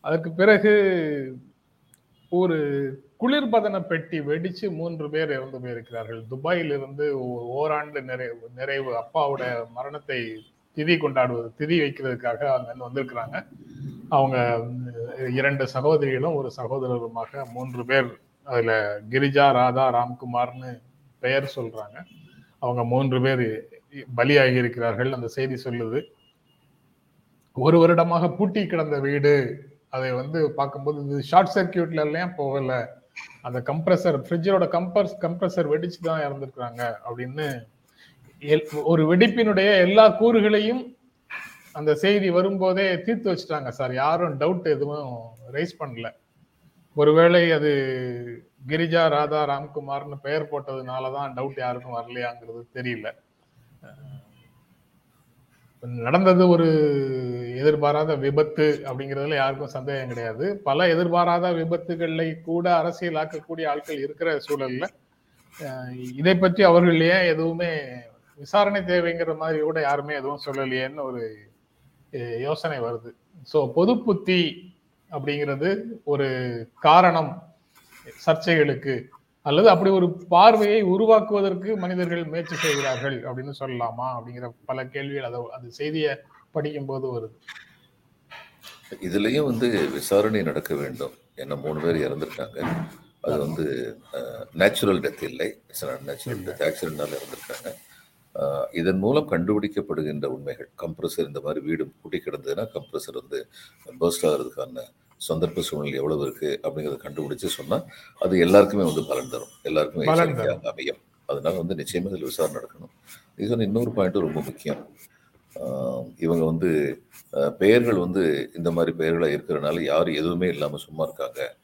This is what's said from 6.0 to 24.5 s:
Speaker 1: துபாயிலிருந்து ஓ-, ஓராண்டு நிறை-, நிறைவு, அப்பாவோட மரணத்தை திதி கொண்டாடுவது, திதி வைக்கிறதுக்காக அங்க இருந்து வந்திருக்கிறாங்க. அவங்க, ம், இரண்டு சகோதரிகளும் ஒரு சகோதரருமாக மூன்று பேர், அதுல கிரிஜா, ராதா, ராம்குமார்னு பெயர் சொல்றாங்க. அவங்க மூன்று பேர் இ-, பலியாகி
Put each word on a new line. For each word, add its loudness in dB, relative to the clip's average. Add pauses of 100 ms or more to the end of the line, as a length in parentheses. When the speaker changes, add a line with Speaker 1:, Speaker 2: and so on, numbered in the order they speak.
Speaker 1:
துபாயிலிருந்து -2
ஓ-, -6
ஓராண்டு -4
நிறை-, -8 (160)
நிறைவு, -4
அப்பாவோட -2
மரணத்தை -8 (320)
திதி 2
கொண்டாடுவது, 0
திதி -6
வைக்கிறதுக்காக -2
அங்க 0
இருந்து -12
வந்திருக்கிறாங்க. -8 (600)
அவங்க, 2
ம், -8 (460)
இரண்டு 0
சகோதரிகளும் 0
ஒரு -4
சகோதரருமாக -6
மூன்று -8
பேர், 0 (240)
அதுல 2 (300)
கிரிஜா, 4
ராதா, 4
ராம்குமார்னு -4 (400)
பெயர் -2
சொல்றாங்க. -12 (540)
அவங்க -2
மூன்று 2
பேர் 0 (240)
இ-, -16 (120)
பலியாகி 6